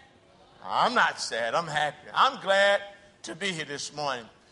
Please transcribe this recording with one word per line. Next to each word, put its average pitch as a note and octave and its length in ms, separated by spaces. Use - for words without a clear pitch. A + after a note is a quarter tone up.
I'm D3 300
not E3+ 260
sad. A#2 360
I'm E3 120
happy. D3 460
I'm A#3+ 280
glad G3+ 380
to A#3 100
be F#3+ 180
here D#3 140
this C#3 260
morning. C3+ 380